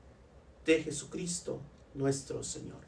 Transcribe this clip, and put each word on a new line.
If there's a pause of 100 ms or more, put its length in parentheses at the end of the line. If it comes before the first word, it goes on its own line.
(640)
de
Jesucristo (340)
nuestro
Señor